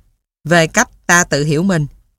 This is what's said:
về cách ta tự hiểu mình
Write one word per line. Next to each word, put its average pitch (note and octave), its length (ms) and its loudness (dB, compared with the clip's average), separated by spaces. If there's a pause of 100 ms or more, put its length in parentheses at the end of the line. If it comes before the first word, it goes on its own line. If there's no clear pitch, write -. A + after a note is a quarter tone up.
(440)
về D#3+ 220 0
cách - 400 -4
ta F3 180 2
tự D3 200 -4
hiểu D#3 180 -2
mình F3 240 -2 (320)